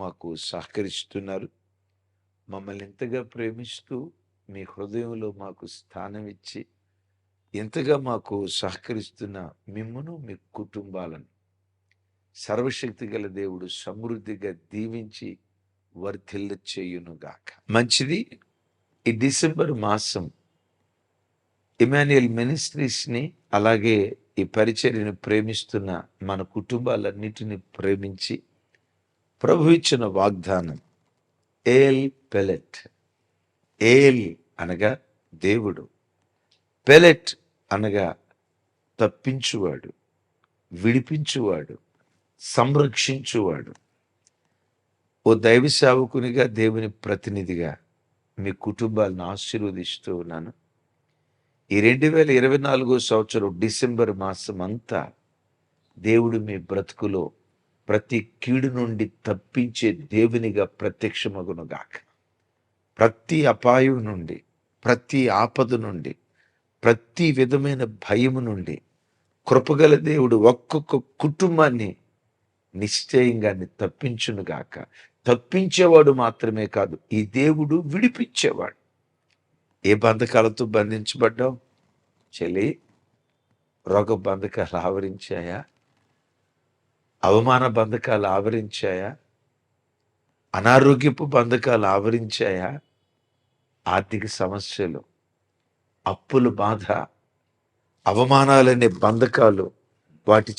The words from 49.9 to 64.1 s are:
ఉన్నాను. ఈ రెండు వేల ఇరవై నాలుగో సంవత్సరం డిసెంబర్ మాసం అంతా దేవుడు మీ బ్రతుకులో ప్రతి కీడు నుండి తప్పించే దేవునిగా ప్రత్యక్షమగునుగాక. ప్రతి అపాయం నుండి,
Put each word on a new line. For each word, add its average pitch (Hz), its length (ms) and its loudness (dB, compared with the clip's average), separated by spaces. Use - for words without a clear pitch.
ఉన్నాను. 85 300 -12
ఈ 98 60 0
రెండు 135 280 4
వేల 156 140 4
ఇరవై 135 280 4
నాలుగో 127 300 0
సంవత్సరం 110 420 0
డిసెంబర్ 113 580 -2
మాసం 95 460 -8
అంతా 101 340 -8
దేవుడు 117 280 2
మీ 101 100 -8
బ్రతుకులో 98 540 -6
ప్రతి 107 320 0
కీడు 131 360 -2
నుండి 110 280 -4
తప్పించే 113 640 -2
దేవునిగా 110 500 0
ప్రత్యక్షమగునుగాక. 95 1120 -8
ప్రతి 113 400 0
అపాయం 127 440 2
నుండి, 85 300 -10